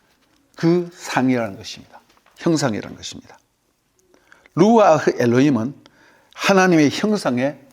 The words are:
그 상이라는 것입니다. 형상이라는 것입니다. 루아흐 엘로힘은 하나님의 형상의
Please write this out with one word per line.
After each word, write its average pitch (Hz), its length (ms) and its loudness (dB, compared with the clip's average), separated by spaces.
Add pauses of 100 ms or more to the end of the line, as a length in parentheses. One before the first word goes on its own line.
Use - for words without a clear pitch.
(560)
그 175 380 -2
상이라는 120 640 -4
것입니다. - 440 -20 (360)
형상이라는 139 580 -4
것입니다. - 420 -18 (1200)
루아흐 190 640 4
엘로힘은 123 560 2 (580)
하나님의 180 580 2
형상의 147 680 -4 (140)